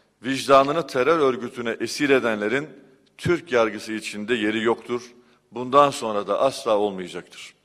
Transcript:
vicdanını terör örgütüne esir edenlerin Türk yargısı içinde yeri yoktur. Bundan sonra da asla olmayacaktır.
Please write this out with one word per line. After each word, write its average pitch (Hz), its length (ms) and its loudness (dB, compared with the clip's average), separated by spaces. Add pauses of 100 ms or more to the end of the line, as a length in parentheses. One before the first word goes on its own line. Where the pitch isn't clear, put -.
(240)
vicdanını 135 640 4
terör 139 320 2
örgütüne 120 600 -2
esir 135 300 -2
edenlerin 117 600 0 (480)
Türk 165 340 -2
yargısı 113 420 0
içinde 107 400 -6
yeri 107 300 -2
yoktur. 117 480 -2 (400)
Bundan 127 400 4
sonra 107 360 -4
da 98 120 0
asla 117 380 0
olmayacaktır. 92 760 -6 (120)